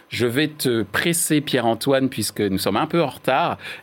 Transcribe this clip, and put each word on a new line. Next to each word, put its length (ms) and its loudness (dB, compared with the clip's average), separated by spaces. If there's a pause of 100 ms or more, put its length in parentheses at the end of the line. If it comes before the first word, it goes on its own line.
Je 180 -2
vais 200 0
te 380 0
presser, 560 0
Pierre-Antoine, 680 2
puisque 320 -4
nous 180 2
sommes 180 0
un 100 0
peu 160 2
en 60 0
retard. 500 0 (240)